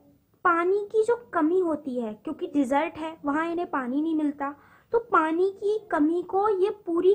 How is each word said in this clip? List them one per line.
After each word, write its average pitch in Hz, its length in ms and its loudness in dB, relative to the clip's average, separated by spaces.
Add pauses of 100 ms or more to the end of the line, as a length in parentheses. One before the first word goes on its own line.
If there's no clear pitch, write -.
(460)
पानी 359 460 2
की 440 120 2
जो 466 120 2 (180)
कमी 339 260 2
होती 294 400 -2
है, 220 140 -6
क्योंकि 302 400 -10
desert 285 440 0
है, 320 180 -8 (100)
वहाँ 302 260 -2
इन्हें 349 180 -4
पानी 269 320 -2
नहीं 320 140 -2
मिलता, 285 360 -2 (420)
तो 466 60 4 (120)
पानी 339 380 2 (140)
की 427 140 0 (140)
कमी 330 320 2
को 392 240 0 (160)
ये 415 60 2 (160)
पूरी 349 300 2